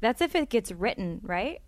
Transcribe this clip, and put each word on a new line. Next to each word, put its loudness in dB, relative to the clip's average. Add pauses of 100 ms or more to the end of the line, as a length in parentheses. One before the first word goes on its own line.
That's 4
if 2
it 2
gets 2
written, -2
right? -2